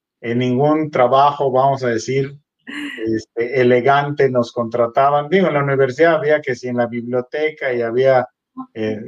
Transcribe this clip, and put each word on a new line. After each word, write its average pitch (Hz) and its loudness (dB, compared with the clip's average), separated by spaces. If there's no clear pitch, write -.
en 120 -4
ningún 147 0
trabajo, 135 2
vamos 131 0
a 123 -2
decir, 135 -4
este, 113 -4
elegante 139 2
nos 120 -2
contrataban. 123 0
Digo, 185 2
en 143 0
la 143 0
universidad 139 2
había 147 0
que 131 -6
si 123 -10
en 120 -4
la 120 0
biblioteca 127 -4
y 120 -2
había, 123 2
eh, 107 -6